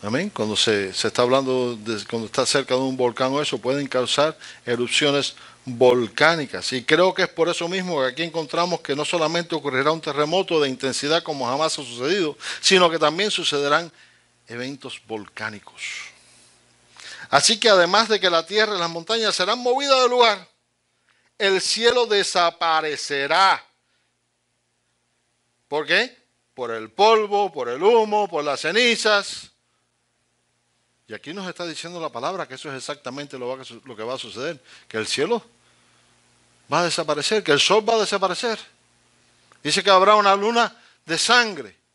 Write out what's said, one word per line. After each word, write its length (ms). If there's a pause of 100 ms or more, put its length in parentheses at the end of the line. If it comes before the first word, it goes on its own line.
Amén. 280
Cuando 240
se, 380
se 160
está 140
hablando 520
de, 300
cuando 220
está 180
cerca 300
de 60
un 160
volcán 360
o 80
eso, 180
pueden 280
causar 520 (260)
erupciones 720 (300)
volcánicas. 1080
Y 100
creo 300
que 80
es 60
por 200
eso 200
mismo 320
que 80
aquí 140
encontramos 580
que 140
no 100
solamente 500
ocurrirá 360
un 100
terremoto 600
de 80
intensidad 540
como 240
jamás 320
ha 40
sucedido, 540 (240)
sino 300
que 80
también 320
sucederán 600 (560)
eventos 600
volcánicos. 760 (1500)
Así 280
que 100
además 400
de 120
que 100
la 160
tierra 300
y 20
las 120
montañas 440
serán 240
movidas 440
del 80
lugar, 380 (920)
el 220
cielo 460
desaparecerá. 1600 (2000)
¿Por 180
qué? 300 (380)
Por 160
el 200
polvo, 640
por 160
el 140
humo, 460
por 160
las 160
cenizas. 920 (1600)
Y 60
aquí 180
nos 160
está 180
diciendo 340
la 80
palabra 400
que 60
eso 160
es 60
exactamente 600
lo 100
va 140
a 20
su-, 200
lo 100
que 80
va 120
a 40
suceder, 420 (280)
que 80
el 100
cielo 380 (1300)
va 80
a 40
desaparecer, 600
que 80
el 80
sol 280
va 60
a 40
desaparecer. 600 (1040)
Dice 200
que 80
habrá 260
una 180
luna 420 (280)
de 140
sangre. 580 (180)